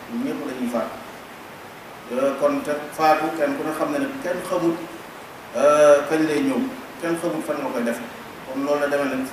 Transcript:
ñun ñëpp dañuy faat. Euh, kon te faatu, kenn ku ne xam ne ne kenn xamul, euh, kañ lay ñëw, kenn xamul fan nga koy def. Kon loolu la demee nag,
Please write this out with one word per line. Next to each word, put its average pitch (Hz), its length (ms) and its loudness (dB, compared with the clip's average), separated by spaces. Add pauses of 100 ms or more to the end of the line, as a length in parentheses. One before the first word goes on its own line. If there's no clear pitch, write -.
(140)
ñun 120 120 -4
ñëpp - 200 -4
dañuy 127 240 -4
faat. 113 200 -2 (1200)
Euh, 135 280 2
kon 143 220 4
te 147 100 -4 (200)
faatu, - 340 4 (120)
kenn 139 200 2
ku 151 60 -4
ne 156 100 -2
xam 151 180 -2
ne 143 80 0
ne 135 80 0 (140)
kenn 180 220 -2
xamul, 170 320 2 (800)
euh, 147 540 8
kañ 156 180 2
lay 147 160 2
ñëw, 131 160 2 (420)
kenn 170 160 0
xamul 165 240 -2
fan 147 160 -4
nga 135 140 -4
koy 120 120 -2
def. 117 160 0 (460)
Kon 135 180 -4
loolu 143 180 2
la 143 60 2
demee 139 240 2
nag, 131 220 -2